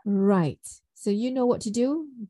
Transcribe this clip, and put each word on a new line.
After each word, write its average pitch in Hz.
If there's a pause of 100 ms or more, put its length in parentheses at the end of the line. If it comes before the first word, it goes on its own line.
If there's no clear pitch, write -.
right. 196 (300)
So -
you 220
know 254
what 247
to 214
do. 277 (220)